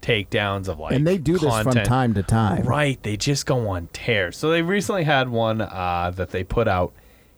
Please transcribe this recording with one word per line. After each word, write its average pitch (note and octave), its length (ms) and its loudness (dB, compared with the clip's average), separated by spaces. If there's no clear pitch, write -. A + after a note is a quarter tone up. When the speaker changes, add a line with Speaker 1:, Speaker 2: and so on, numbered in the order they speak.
Speaker 1:
takedowns G2+ 680 0
of, D#2+ 100 -8
like, D#2 160 -4
Speaker 2:
And C#3+ 100 2
they F#3 120 2
do D3+ 160 0
this F3+ 80 2
from A2+ 240 2
Speaker 1:
content. A#2+ 200 2
Speaker 2:
time B2 280 2
to G2 100 0
time. A2+ 400 2
Speaker 1:
Right, C3+ 400 0
they G#2+ 140 -4
just C#3+ 280 -2
go B2+ 220 0
on F2 240 -6
tears. G2 460 -2
So D3+ 120 -2
they E3 120 2
recently F#3+ 420 -2
had C#3 240 2
one, A2+ 320 0
uh, F2+ 560 -2
that F2+ 140 -4
they F#2 160 -4
put A2 240 0
out, F2+ 240 0